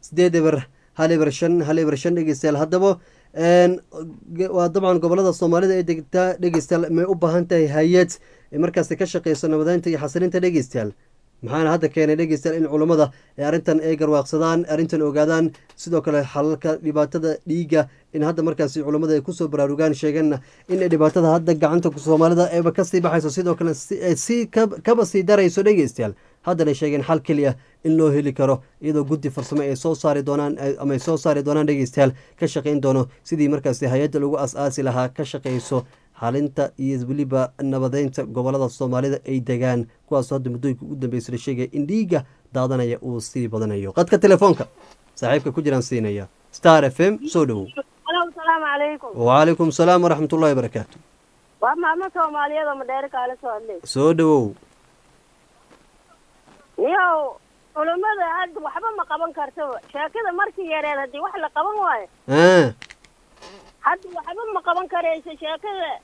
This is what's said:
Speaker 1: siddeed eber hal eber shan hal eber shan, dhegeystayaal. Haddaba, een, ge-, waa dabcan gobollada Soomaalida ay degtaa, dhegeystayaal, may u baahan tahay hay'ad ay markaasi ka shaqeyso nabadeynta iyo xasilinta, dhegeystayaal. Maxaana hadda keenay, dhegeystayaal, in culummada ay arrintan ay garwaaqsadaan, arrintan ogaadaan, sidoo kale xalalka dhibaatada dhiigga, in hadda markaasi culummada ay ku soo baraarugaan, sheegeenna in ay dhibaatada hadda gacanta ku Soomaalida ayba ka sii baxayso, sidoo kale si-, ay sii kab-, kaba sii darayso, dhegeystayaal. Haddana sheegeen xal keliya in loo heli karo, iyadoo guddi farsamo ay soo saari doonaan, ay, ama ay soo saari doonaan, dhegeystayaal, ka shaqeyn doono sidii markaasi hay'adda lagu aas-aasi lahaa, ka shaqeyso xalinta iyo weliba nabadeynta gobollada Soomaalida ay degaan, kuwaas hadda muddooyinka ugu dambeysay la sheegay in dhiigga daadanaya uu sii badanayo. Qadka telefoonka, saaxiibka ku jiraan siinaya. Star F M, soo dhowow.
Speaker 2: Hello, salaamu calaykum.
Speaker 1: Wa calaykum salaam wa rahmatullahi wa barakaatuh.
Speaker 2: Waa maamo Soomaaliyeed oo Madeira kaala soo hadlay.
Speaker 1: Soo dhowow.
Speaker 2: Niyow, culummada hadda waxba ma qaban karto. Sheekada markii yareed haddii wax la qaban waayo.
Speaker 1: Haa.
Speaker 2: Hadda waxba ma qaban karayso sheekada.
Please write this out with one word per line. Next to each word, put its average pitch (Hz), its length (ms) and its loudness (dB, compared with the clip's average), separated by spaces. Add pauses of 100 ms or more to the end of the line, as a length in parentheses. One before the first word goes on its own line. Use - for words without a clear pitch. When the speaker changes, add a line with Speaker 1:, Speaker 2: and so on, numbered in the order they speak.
Speaker 1:
siddeed 175 340 0
eber 156 220 4 (420)
hal 160 140 2
eber 156 180 4
shan 170 320 0
hal 156 160 0
eber 151 180 0
shan, 170 180 -2
dhegeystayaal. 156 440 0
Haddaba, 180 320 2 (440)
een, 180 440 4 (560)
ge-, 180 160 -2
waa 175 180 2
dabcan 185 320 2
gobollada 175 320 2
Soomaalida 180 420 2
ay 185 120 0
degtaa, 175 520 -2
dhegeystayaal, 170 520 0
may 170 160 2
u 190 80 0
baahan 170 320 0
tahay 170 200 4
hay'ad 165 520 2 (340)
ay 147 60 -6
markaasi 170 400 -2
ka 190 80 0
shaqeyso 165 440 -2
nabadeynta 170 400 0
iyo 156 80 -2
xasilinta, 175 440 -2
dhegeystayaal. 131 480 0 (520)
Maxaana 151 280 -2
hadda 160 220 0
keenay, 151 240 2
dhegeystayaal, 160 420 -2
in 160 80 2
culummada 151 440 2 (280)
ay 139 60 -2
arrintan 160 400 0
ay 160 120 0
garwaaqsadaan, 156 760 0
arrintan 160 320 0
ogaadaan, 151 460 2 (260)
sidoo 170 240 -2
kale 147 240 0
xalalka 151 560 -2
dhibaatada 151 560 -2 (100)
dhiigga, 160 360 0 (320)
in 156 100 -2
hadda 165 180 -2
markaasi 151 400 -2
culummada 151 300 0
ay 151 80 2
ku 156 160 -8
soo 165 120 -4
baraarugaan, 147 460 0
sheegeenna 147 460 0 (280)
in 185 120 0
ay 180 80 0
dhibaatada 160 480 4
hadda 170 180 2
gacanta 160 380 0
ku 147 80 -12
Soomaalida 160 560 4
ayba 170 160 2
ka 190 120 0
sii 180 200 0
baxayso, 156 260 0
sidoo 175 240 0
kale 160 200 -2
si-, - 260 -8
ay 170 160 0
sii 233 320 -2
kab-, 220 340 0
kaba 233 220 4
sii 185 180 0
darayso, 190 400 4
dhegeystayaal. 139 520 2 (320)
Haddana 165 280 2
sheegeen 143 300 -2
xal 160 160 0
keliya 143 320 0 (320)
in 160 140 2
loo 156 120 4
heli 143 220 0
karo, 135 300 0 (180)
iyadoo 147 240 -2
guddi 143 260 -4
farsamo 143 300 -4
ay 139 160 -2
soo 160 180 -2
saari 143 300 0
doonaan, 147 340 -2
ay, 139 220 -2
ama 139 140 -2
ay 131 100 -2
soo 165 160 0
saari 143 240 0
doonaan, 147 240 0
dhegeystayaal, 135 460 2 (260)
ka 170 60 0
shaqeyn 147 340 -2
doono 131 260 2 (160)
sidii 151 300 0
markaasi 139 400 -2
hay'adda 143 320 0
lagu 143 160 0
aas-aasi 139 420 -4
lahaa, 127 260 -2
ka 139 160 -8
shaqeyso 131 600 -4 (320)
xalinta 139 600 -2
iyo 135 300 -4
weliba 131 420 -2 (100)
nabadeynta 135 640 -2
gobollada 131 460 -2
Soomaalida 135 480 -2 (100)
ay 131 120 -2
degaan, 123 420 -2 (260)
kuwaas 135 240 0
hadda 131 180 -4
muddooyinka 127 340 -4
ugu 147 120 -10
dambeysay 127 380 -6
la 120 40 -6
sheegay 127 340 -4
in 143 140 -2
dhiigga 175 360 0 (320)
daadanaya 127 480 0
uu 120 180 -6
sii 120 280 -6
badanayo. 104 440 -4
Qadka 175 260 2
telefoonka, 196 460 6 (500)
saaxiibka 135 380 0
ku 165 80 -4
jiraan 139 220 0
siinaya. 107 420 -4 (280)
Star 160 320 6
F 135 160 -2
M, 202 180 2 (100)
soo 170 160 2
dhowow. 104 220 -4 (400)
Speaker 2:
Hello, 349 160 -2 (100)
salaamu 320 320 0
calaykum. 294 480 -4
Speaker 1:
Wa 120 220 2 (100)
calaykum 165 280 2
salaam 175 300 4
wa 175 60 4
rahmatullahi 156 480 2
wa 127 60 0
barakaatuh. 113 340 -8 (640)
Speaker 2:
Waa 262 140 0
maamo 349 380 -2
Soomaaliyeed 302 520 -2
oo 285 100 -4
Madeira 269 320 -8
kaala 254 280 -8
soo 247 160 -10
hadlay. 214 300 -12
Speaker 1:
Soo 147 320 0
dhowow. 151 400 2 (2250)
Speaker 2:
Niyow, 339 580 0 (400)
culummada 359 560 -2
hadda 349 280 -6
waxba 339 360 -8
ma 359 80 -4
qaban 320 300 -6
karto. 302 300 -8 (240)
Sheekada 349 440 -6
markii 381 380 -4
yareed 302 280 -4
haddii 277 220 -10
wax 381 200 -8
la 311 100 -6
qaban 381 260 -4
waayo. 294 300 -2 (180)
Speaker 1:
Haa. 156 480 6 (1080)
Speaker 2:
Hadda 359 320 -2
waxba 349 300 -12 (100)
ma 370 100 -4
qaban 349 260 -4
karayso 330 420 -6
sheekada. 320 580 -10 (160)